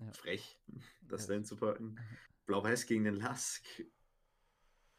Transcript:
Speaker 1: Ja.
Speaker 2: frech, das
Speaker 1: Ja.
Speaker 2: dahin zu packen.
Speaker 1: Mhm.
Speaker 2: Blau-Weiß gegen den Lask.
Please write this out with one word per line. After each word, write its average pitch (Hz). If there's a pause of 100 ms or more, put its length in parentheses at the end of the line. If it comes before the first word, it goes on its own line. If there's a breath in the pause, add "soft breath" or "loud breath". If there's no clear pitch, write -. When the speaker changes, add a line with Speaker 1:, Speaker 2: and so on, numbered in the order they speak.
Speaker 1:
Ja. 110
Speaker 2:
frech, - (420 loud breath)
das 95
Speaker 1:
Ja. -
Speaker 2:
dahin 104
zu 107
packen. 110
Speaker 1:
Mhm. 110 (480 loud breath)
Speaker 2:
Blau-Weiß 107
gegen 110
den 104
Lask. 123 (1300 soft breath)